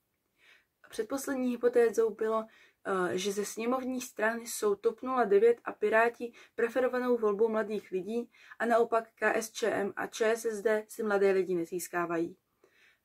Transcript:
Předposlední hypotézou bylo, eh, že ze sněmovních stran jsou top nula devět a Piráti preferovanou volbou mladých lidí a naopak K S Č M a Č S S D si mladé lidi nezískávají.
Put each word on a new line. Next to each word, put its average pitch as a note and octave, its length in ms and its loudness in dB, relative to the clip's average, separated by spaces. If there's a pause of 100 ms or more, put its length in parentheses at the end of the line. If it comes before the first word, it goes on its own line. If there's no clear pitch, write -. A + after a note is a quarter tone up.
(880)
Předposlední B3+ 640 -6
hypotézou A#3+ 600 2
bylo, A3 360 -2 (400)
eh, F#3 320 -2
že G3 140 -4
ze G3+ 120 -4
sněmovních B3+ 600 -4
stran A3+ 360 -4
jsou A3 340 -2
top A3+ 280 -2
nula B3+ 220 0
devět G#3+ 400 6
a G#3 80 -6
Piráti A#3 600 0 (220)
preferovanou B3 640 0
volbou G#3+ 320 2
mladých G#3+ 420 -4
lidí G#3+ 400 -4 (280)
a A3+ 80 -2
naopak A3+ 480 2
K G#3+ 200 0
S A3 160 -4
Č G#3 200 -2
M G3 260 -2
a F#3+ 100 -4
Č A3 240 0
S A3+ 140 -2
S G#3+ 180 -4
D G#3+ 260 0
si - 140 -10
mladé G3 280 4
lidi F#3 240 0
nezískávají. E3+ 840 -4 (680)